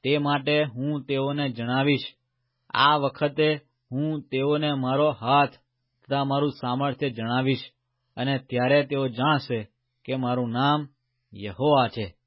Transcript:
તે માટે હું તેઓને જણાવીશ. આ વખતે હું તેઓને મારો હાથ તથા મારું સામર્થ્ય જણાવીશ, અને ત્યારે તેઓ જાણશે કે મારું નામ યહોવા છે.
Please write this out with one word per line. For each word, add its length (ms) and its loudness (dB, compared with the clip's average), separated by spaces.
તે 160 2
માટે 460 0
હું 400 -4
તેઓને 440 -2
જણાવીશ. 560 0
આ 260 4
વખતે 640 0
હું 300 -4
તેઓને 500 0
મારો 380 0
હાથ 420 2
તથા 160 0
મારું 260 0
સામર્થ્ય 600 -4
જણાવીશ, 520 -2
અને 220 -2
ત્યારે 440 2
તેઓ 260 -2
જાણશે 600 -2
કે 120 -4
મારું 340 -2
નામ 380 0
યહોવા 540 2
છે. 280 -8